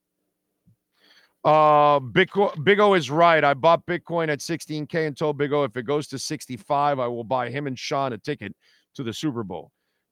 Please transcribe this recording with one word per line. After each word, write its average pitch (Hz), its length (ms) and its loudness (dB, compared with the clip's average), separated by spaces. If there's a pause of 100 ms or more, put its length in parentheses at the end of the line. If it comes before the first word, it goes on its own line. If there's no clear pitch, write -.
(1400)
Uh, 151 560 6
Bitco-, 175 640 0
Big 202 160 4
O 208 140 6
is 147 160 0
right. 160 340 4
I 143 80 4
bought 156 320 2
Bitcoin 165 440 -4
at 147 120 -4
sixteen 156 460 -8
K 160 200 -4
and 147 80 -8
told 151 220 -4
Big 139 160 -4
O, 147 120 0
"If 123 120 -6
it 127 60 -6
goes 143 260 -4
to 139 100 -12
sixty-five, 143 800 -4
I 127 80 -2
will 120 180 -6
buy 120 260 -4
him 143 160 -8
and 131 120 -8
Sean 139 360 -4
a 107 40 -12
ticket 107 380 -10 (380)
to - 80 -12
the 113 100 -6
Super 120 300 -6
Bowl." 87 280 -12 (420)